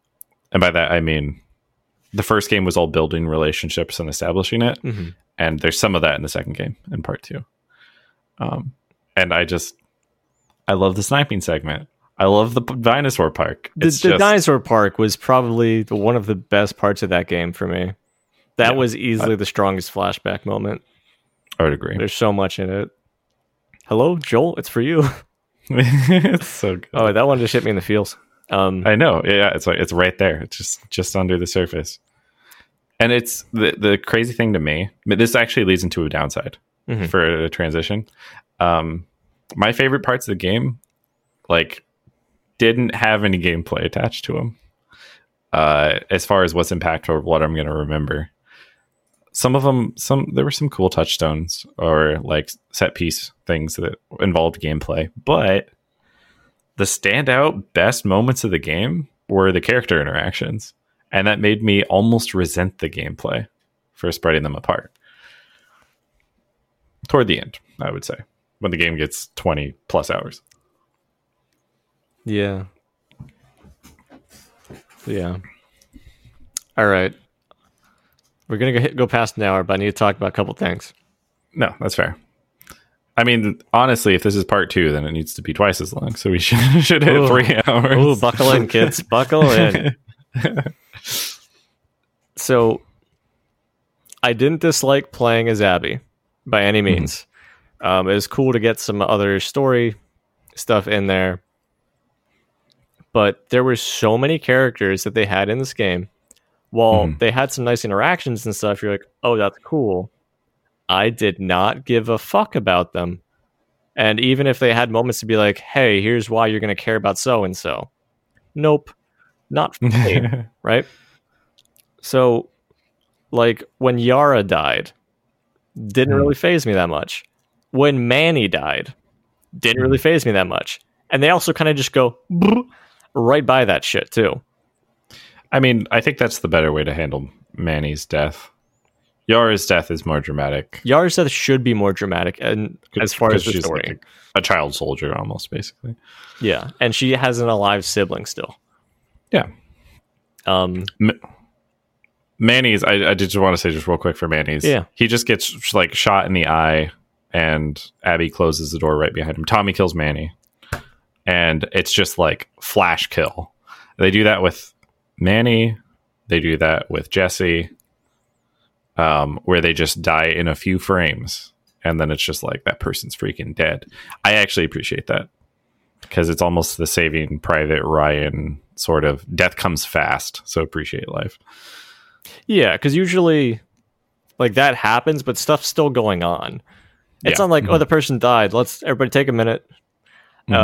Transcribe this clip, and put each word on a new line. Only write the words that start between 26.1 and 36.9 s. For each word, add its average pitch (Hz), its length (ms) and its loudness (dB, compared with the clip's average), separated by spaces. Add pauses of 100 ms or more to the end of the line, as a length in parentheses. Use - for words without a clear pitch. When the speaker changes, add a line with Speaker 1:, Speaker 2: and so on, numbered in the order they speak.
Speaker 1:
so 92 300 -4
good. - 160 -14
Speaker 2:
Oh, 110 200 2
that 113 140 2
one 135 120 2
just 117 160 0
hit 120 100 0
me 113 60 -2
in 104 60 0
the 92 60 -4
feels. 104 340 -2 (340)
Um, 95 360 0
Speaker 1:
I 107 100 4
know. 120 280 4
Yeah, 101 300 4
it's - 120 -6
like, 85 120 2
it's 87 140 -2
right 90 260 2
there. 80 240 0
It's - 160 -14
just, - 320 -12
just - 260 -4
under 92 220 0
the 87 80 -4
surface. 85 520 -4 (1040)
And 117 120 2
it's 120 400 -2
the, 107 260 2
the 101 200 2
crazy 117 360 -2
thing 113 180 0
to 92 60 0
me, 78 320 -4 (160)
but 104 120 2
this 117 160 4
actually 117 300 0
leads 92 180 2
into 85 220 -2
a 76 40 -2
downside 73 500 -6 (300)
Speaker 2:
Mm-hmm. 110 180 -4